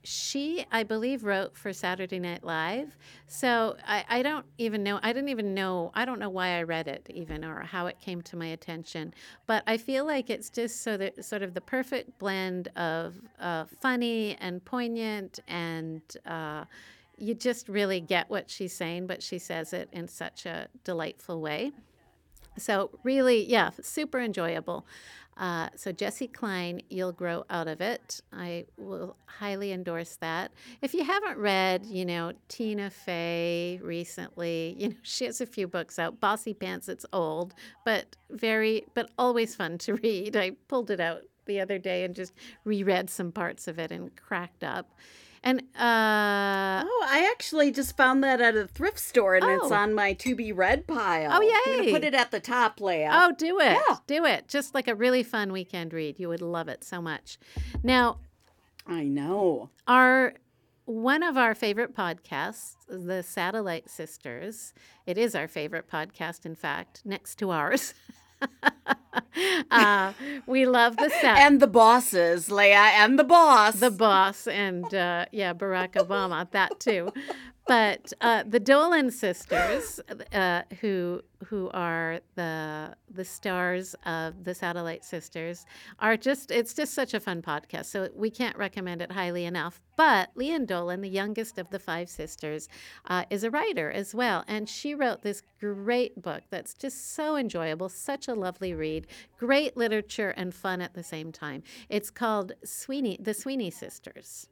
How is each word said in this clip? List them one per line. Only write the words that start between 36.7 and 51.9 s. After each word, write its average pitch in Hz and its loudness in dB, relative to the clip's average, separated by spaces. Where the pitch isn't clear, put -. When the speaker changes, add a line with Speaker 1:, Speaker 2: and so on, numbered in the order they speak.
Speaker 1:
it's - -12
old, 170 -4
but - -4
very, 220 -2
but - -4
always 233 0
fun 170 -6
to 208 -4
read. 214 -2
I 185 0
pulled 247 -2
it 180 -2
out 165 -2
the 202 -2
other 190 -2
day 185 -4
and 180 -8
just 185 -12
reread 196 0
some 175 -6
parts - -6
of 165 -10
it 165 -6
and 180 -12
cracked - -10
up. - -8
And, 254 2
uh, 202 2
Speaker 2:
Oh, 415 0
I 311 4
actually 302 2
just 269 -4
found 269 6
that 262 4
at 226 6
a 208 0
thrift 381 -4
store, 196 4
and 185 8
it's - 2
Speaker 1:
Oh. 220 4
Speaker 2:
on 208 4
my 202 2
to-be-read 214 0
pile. 180 0
Speaker 1:
Oh, - 4
Speaker 2:
I'm 440 6
gonna 494 2
Speaker 1:
yay. 220 4